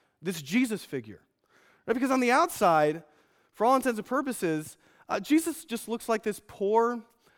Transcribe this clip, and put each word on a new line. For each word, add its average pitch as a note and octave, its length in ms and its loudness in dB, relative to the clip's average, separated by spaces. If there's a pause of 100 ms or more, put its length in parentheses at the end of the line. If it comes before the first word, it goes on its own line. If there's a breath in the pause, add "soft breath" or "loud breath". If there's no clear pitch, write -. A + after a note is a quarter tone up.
(200 soft breath)
this E3 220 -8
Jesus G#3+ 420 -2
figure. A2 380 -12 (640 soft breath)
Right? A3+ 80 0
Because B3+ 160 0
on C4 100 2
the A#3+ 120 2
outside, E3 680 4 (520 soft breath)
for G#3 100 -2
all C4 120 6
intents B3+ 220 0
and G#3+ 80 -8
purposes, G#3 680 -4 (320 soft breath)
uh, - 120 -4
Jesus D#4 440 0
just - 240 -8
looks A3+ 180 -8
like A3+ 160 0
this - 240 -4
poor, A3+ 540 0 (380 soft breath)